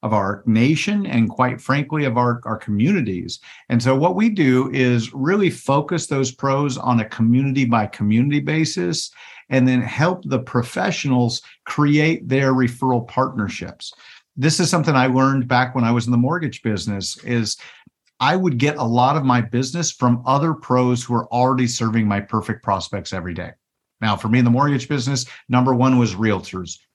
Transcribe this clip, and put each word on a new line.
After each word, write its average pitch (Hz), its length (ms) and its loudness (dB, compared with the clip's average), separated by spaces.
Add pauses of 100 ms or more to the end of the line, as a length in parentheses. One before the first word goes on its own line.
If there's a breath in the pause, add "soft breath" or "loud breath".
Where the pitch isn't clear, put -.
of 107 100 -2
our 101 320 -2
nation 156 640 2
and, 117 200 2
quite 127 320 -2
frankly, 143 460 -2
of 120 120 -2
our, 120 280 0
our 110 120 -6
communities. 104 840 -2 (300 loud breath)
And 120 120 2
so 131 140 2
what 175 200 2
we 220 140 2
do 135 420 2
is 123 420 0
really 170 360 0
focus 151 560 -2
those 135 260 -2
pros 139 460 -2
on 120 220 0
a 107 60 -2
community 131 600 0
by 113 220 0
community 120 520 0
basis 160 680 -2 (400 loud breath)
and 127 180 4
then 127 140 2
help 170 420 0
the 131 160 -2
professionals 123 1000 -2 (240 loud breath)
create 151 600 2
their 135 280 2
referral 123 520 0
partnerships. 104 840 -6 (460 loud breath)
This 156 240 0
is 165 80 0
something 160 260 0
I 131 120 4
learned 131 420 2
back 123 260 0
when 127 80 2
I 117 80 2
was 117 140 0
in 120 60 -2
the 120 60 2
mortgage 147 440 -2
business, 101 640 -4
is 117 320 -2 (640 loud breath)
I 151 160 2
would 175 220 0
get 147 180 0
a 139 60 -4
lot 123 340 2
of 139 80 -2
my 123 160 2
business 127 500 -4
from 123 340 0
other 143 280 0
pros 123 500 0
who 120 120 -4
are 117 180 -2
already 127 340 2
serving 113 400 0
my 101 140 0
perfect 107 420 -4
prospects 98 480 -4
every 90 220 -8
day. 85 180 -10 (480)
Now, 107 160 0
for 110 140 -6
me 123 100 4
in 123 60 4
the 117 60 4
mortgage 135 360 2
business, 135 380 -2 (240 loud breath)
number 127 260 4
one 127 240 4
was 104 160 2
realtors. 92 640 -4 (160)